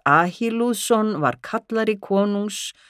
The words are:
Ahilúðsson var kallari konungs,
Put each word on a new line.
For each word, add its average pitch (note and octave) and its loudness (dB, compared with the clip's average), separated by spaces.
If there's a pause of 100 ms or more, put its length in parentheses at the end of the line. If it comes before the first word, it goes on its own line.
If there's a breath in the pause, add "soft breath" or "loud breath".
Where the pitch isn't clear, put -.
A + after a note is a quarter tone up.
Ahilúðsson G#3+ 2
var B2+ 0
kallari A3 -4
konungs, G3+ -4 (160 soft breath)